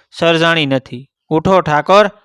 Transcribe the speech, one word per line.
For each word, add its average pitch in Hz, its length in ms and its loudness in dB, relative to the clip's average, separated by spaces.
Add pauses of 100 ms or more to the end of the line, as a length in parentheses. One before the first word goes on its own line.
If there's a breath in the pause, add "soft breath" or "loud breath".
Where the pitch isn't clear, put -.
(100)
સરજાણી 165 560 0
નથી. 131 440 -6 (180)
ઉઠો 180 320 0
ઠાકોર, 180 500 0 (140 soft breath)